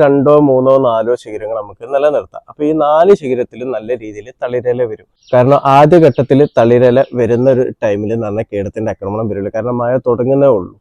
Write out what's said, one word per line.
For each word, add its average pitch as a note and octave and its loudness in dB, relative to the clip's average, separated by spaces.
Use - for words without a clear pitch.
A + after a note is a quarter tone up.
രണ്ടോ C#3+ 2
മൂന്നോ C3 2
നാലോ A2+ -2
ശിഖരങ്ങൾ A2 -10
നമുക്ക് G#2 -20
നിലനിർത്താം. C#3 -2
അപ്പൊ D3+ -10
ഈ - 0
നാല് E3 4
ശിഖരത്തിലും B2 -6
നല്ല A2 -6
രീതിയിൽ G#2 -16
തളിരില B2 -4
വരും. - -16
കാരണം B2+ 4
ആദ്യ D#3 6
ഘട്ടത്തിൽ C3+ 0
തളിരില A#2+ 4
വരുന്ന A#2+ 0
ഒരു B2 0
ടൈമിൽ G#2 -4
എന്ന് A2+ -6
പറഞ്ഞാൽ G2+ -6
കീടത്തിന്റെ G#2 -6
ആക്രമണം G#2+ -6
വരില്ല. G2 -6
കാരണം A#2+ -4
മഴ A#2+ -2
തുടങ്ങുന്നേ C3 2
ഉള്ളൂ. F2 -8